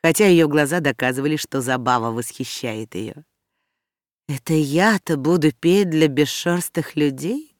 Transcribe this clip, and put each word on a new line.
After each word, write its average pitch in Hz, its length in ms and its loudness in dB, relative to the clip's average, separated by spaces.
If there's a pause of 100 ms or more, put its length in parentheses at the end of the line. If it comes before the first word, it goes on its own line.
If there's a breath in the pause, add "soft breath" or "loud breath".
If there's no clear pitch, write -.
хотя 165 240 4
ее 165 200 6
глаза 147 320 0
доказывали, 139 580 -2
что - 220 -6
забава 123 520 0
восхищает 113 840 -8
ее. 110 300 -10 (1040)
"Это 143 260 -4
я-то 160 640 0
буду 151 360 2
петь 185 360 2
для 156 180 2
бесшерстых 151 880 -2
людей? 151 640 -4